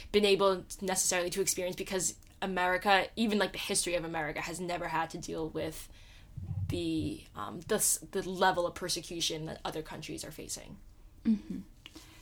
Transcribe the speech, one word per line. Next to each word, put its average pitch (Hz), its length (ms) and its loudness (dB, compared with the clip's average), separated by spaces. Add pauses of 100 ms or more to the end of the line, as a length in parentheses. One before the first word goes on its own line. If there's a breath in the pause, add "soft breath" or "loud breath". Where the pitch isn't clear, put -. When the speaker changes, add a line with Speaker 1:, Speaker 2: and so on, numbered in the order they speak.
(120)
Speaker 1:
been 208 140 6
able 190 380 6 (180)
necessarily 185 500 2
to 190 100 0
experience, 180 340 0
because 190 400 -2 (260)
America, 185 640 4 (100)
even, 214 240 2
like, 190 140 2
the - 60 -8
history 190 360 0
of 170 80 2
America, 156 380 -2
has 165 180 -6
never 175 300 -2
had 165 200 0
to - 80 -8
deal 165 320 -4
with 156 380 -6 (840 soft breath)
the, 160 520 -2 (140)
um, 104 320 -8
the 220 80 2
s-, - 240 2 (120)
the 185 160 -2
level 180 380 4
of 165 100 -2
persecution 170 680 -4
that 160 180 -8
other 165 180 -6
countries - 420 -10
are - 80 -10
facing. - 460 -12 (480)
Speaker 2:
Mm-hmm. 202 340 0 (640 loud breath)